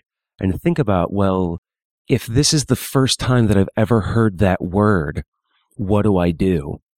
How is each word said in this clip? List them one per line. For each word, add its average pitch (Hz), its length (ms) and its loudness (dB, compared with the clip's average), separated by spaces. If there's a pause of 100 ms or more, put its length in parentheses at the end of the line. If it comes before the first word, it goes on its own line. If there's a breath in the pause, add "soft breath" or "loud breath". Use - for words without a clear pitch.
(400)
and 95 200 -2
think 170 200 -2
about, 98 320 0
well, 95 460 0 (500)
if - 180 0
this 131 280 0
is 147 120 0
the 117 100 0
first - 440 -2
time 123 280 2
that 98 100 2
I've 95 180 2
ever 113 260 2
heard 110 380 0
that 92 240 2
word, 87 600 0 (520)
what 101 280 0
do 101 140 2
I 87 140 2
do? 82 460 -2 (200)